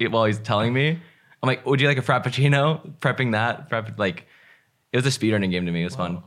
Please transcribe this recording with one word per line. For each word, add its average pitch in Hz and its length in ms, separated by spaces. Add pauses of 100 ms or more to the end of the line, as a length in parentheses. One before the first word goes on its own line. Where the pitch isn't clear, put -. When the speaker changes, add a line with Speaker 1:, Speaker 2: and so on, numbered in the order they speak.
(100)
Speaker 1:
while 113 140
he's 107 140
telling 113 340
me. 139 180 (520)
I'm 127 40
like, 131 200
"Would 135 140
you 143 80
like 139 100
a 127 40
frappuccino?" 139 1000
Prepping 123 320
that, 113 380
prep-, 110 280
like, 95 280 (640)
it 131 100
was 131 40
a 135 120
speedrunning 104 340
game 90 140
to 85 60
me. 85 100
It - 20
was 87 100
fun. 87 220
Speaker 2:
Wow. - 100